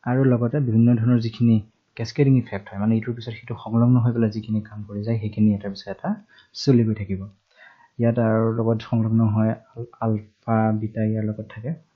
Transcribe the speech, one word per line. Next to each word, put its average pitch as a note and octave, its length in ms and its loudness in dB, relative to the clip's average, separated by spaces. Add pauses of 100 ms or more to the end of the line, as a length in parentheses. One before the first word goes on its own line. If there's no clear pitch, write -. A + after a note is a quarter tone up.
আৰু B2+ 200 0
লগতে A#2+ 360 2
বিভিন্ন A#2 360 4
ধৰণৰ A#2 240 2
যিখিনি A2+ 360 2 (400)
cascading C3+ 420 0
effect G2+ 300 -6
হয়, G2 120 -10
মানে G#2+ 160 2
ইটোৰ A2+ 180 -4
পিছত A#2 180 -12
সিটো - 220 -12 (100)
সংলগ্ন A#2 320 2
হৈ A#2+ 160 2
পেলাই A2+ 180 0
যিখিনি G#2+ 300 -4
কাম G#2 180 -16 (100)
কৰি G#2 140 -8
যায়, A2+ 160 -2
সেইখিনি G#2+ 360 0
এটাৰ G2+ 160 -6
পিছত - 180 -14
এটা G2 220 -8 (440)
চলি B2 300 4
গৈ A2 100 0
থাকিব। G2 260 -6 (760)
ইয়াত A#2 200 2
আৰু A2+ 280 2 (100)
লগত A2+ 220 0 (120)
সংলগ্ন A2+ 300 2
হয় A2 320 2 (180)
আল-, A#2 300 -14
আলফা, A2 580 -2 (140)
বিটা A2 320 -4
ইয়াৰ A2 200 -2
লগত G#2+ 300 -6
থাকে। A2+ 160 -10 (260)